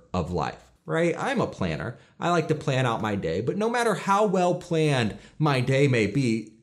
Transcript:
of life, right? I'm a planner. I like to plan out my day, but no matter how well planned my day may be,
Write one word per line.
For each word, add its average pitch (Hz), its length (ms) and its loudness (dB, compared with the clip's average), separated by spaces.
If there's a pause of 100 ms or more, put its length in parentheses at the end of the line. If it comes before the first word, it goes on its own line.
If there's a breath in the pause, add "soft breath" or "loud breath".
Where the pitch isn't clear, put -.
(140)
of 87 160 -2
life, 73 320 -4 (240)
right? 165 320 0
I'm 240 220 -2
a - 80 0
planner. 98 500 -6 (240 soft breath)
I 170 60 0
like 170 200 0
to 156 60 2
plan 131 300 -2
out 113 160 0
my 107 140 -2
day, 85 260 -2
but 147 160 -2
no 214 140 0
matter 233 240 0
how 202 320 2
well 180 300 2
planned 147 600 0 (220 loud breath)
my 139 240 2
day 135 260 4
may 117 180 4
be, 113 460 0 (100)